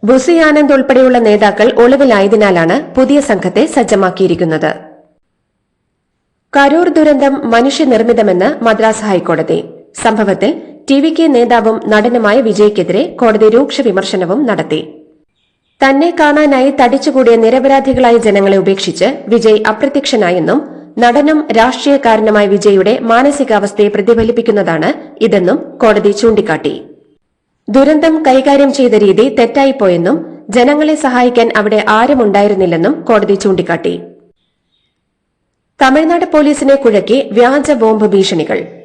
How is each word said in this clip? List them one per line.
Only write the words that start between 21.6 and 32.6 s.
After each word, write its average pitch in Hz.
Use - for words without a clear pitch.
വിജയുടെ 202
മാനസികാവസ്ഥയെ 233
പ്രതിഫലിപ്പിക്കുന്നതാണ് 208
ഇതെന്നും 202
കോടതി 208
ചൂണ്ടിക്കാട്ടി. 202
ദുരന്തം 294
കൈകാര്യം 277
ചെയ്ത 247
രീതി 202
തെറ്റായിപ്പോയെന്നും 233
ജനങ്ങളെ 294
സഹായിക്കാൻ 247
അവിടെ 208
ആരുമുണ്ടായിരുന്നില്ലെന്നും 208